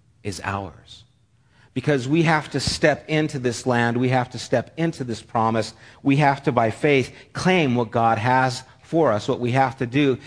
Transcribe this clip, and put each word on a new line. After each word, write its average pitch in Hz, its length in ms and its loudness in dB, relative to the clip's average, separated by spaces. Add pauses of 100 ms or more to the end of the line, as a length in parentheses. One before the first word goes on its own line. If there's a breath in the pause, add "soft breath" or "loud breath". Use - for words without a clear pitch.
(220)
is 98 220 -8
ours. 98 600 -10 (680 soft breath)
Because 131 340 -2
we 156 180 2
have 151 260 0
to 143 100 -4
step - 480 0
into 151 300 -2
this 123 260 -4
land, 120 320 0
we 123 140 0
have 127 200 0
to 120 80 -12
step - 380 -4
into 160 280 -4
this 117 180 -8
promise, 113 500 -2 (300 loud breath)
we 139 140 2
have 139 260 2
to, 143 100 0
by 113 180 2
faith, 139 440 0 (180 loud breath)
claim 170 420 2
what 120 160 0
God 117 280 2
has 127 460 0 (180 soft breath)
for 156 300 2
us. 104 160 -2
What 117 120 -2
we 120 120 -2
have 131 260 0
to 127 80 -4
do 131 400 0